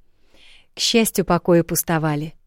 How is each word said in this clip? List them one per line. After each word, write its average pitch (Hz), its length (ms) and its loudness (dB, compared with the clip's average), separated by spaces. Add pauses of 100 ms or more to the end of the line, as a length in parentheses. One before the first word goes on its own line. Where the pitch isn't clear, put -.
(720)
К - 60 -16
счастью, 214 460 0
покои 170 360 2
пустовали. 156 720 -4 (120)